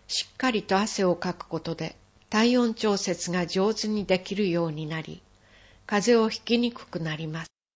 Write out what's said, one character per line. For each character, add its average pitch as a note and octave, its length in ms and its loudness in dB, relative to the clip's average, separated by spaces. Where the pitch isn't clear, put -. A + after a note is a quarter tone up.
し - 200 -4
っ - 80 -20
か C4 140 0
り G3+ 140 -2
と F#3+ 120 2
汗 G3+ 280 0
を F3+ 100 4
か F3 200 -6
く - 120 -16
こ D#3+ 140 -6
と E3 160 -6
で、 D#3+ 180 -8
体 A#3+ 300 4
温 A3+ 160 2
調 G#3 220 2
節 F3+ 340 -4
が F3 160 0
上 F#3+ 260 2
手 A3 140 -4
に G#3+ 180 -2
で F#3 140 2
き F#3 160 -6
る G3 160 0
よ E3+ 160 0
う D#3+ 60 -4
に D#3 140 -6
な D#3+ 140 -6
り、 D#3 220 -14
風 G#3 280 4
邪 A3+ 120 6
を - 20 2
ひ A3 120 -6
き A#3 180 2
に A#3+ 140 0
く - 140 -16
く - 120 -8
な D#3+ 160 -4
り D#3+ 140 -8
ま E3 160 -8
す。 - 60 -20